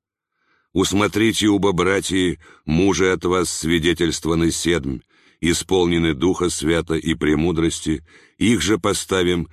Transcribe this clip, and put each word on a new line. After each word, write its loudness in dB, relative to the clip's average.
Усмотрите, 2
убо 2
братья, 0
мужи 2
от -2
вас 0
свидетельствованы 0
седм, -2
исполнены 0
Духа 0
Свята -2
и -2
премудрости, -2
их 0
же 0
поставим 0